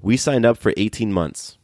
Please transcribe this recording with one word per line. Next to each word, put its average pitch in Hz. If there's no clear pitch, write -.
we 113
signed 131
up 117
for -
eighteen 107
months. -